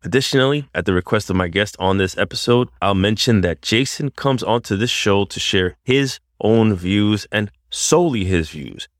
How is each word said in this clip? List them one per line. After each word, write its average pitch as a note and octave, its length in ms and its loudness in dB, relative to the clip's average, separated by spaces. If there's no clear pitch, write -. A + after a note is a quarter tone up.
Additionally, C3+ 720 0
at E2+ 100 -4
the G2 80 0
request G2+ 380 0
of F#2 40 0
my F#2 120 2
guest G2 320 -2
on F#2+ 180 2
this F#2+ 180 0
episode, A#2+ 540 0
I'll G2 140 2
mention G#2 480 2
that F2 220 -2
Jason C3+ 480 -2
comes C3 320 -2
onto A2+ 340 -2
this A#2 140 -2
show G2+ 340 2
to - 140 -12
share F#2 440 -2
his C3+ 360 0
own A2 340 4
views G2+ 560 0
and G#2 180 -2
solely D3+ 540 0
his F2 260 0
views A#1 360 -14